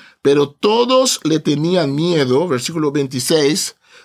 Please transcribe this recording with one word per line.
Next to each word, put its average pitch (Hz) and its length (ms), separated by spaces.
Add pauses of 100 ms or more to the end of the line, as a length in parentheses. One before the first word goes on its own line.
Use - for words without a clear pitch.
(220)
Pero 143 280
todos 240 720
le 156 160
tenían 151 540
miedo, 151 520
versículo 151 460
veintiséis, 143 840 (280)